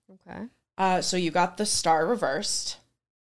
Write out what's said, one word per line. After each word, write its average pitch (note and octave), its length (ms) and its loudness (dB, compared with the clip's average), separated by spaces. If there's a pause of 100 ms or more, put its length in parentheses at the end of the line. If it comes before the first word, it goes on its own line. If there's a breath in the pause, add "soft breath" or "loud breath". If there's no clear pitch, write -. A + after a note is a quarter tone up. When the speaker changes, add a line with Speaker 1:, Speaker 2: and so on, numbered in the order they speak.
(280)
Speaker 1:
Okay. F#3 180 -12 (320)
Speaker 2:
Uh, F#3 240 2
so - 160 -2
you F3 140 0
got F3+ 260 0
the G#3 80 0
star D#3+ 420 2
reversed, G3 720 -2 (560)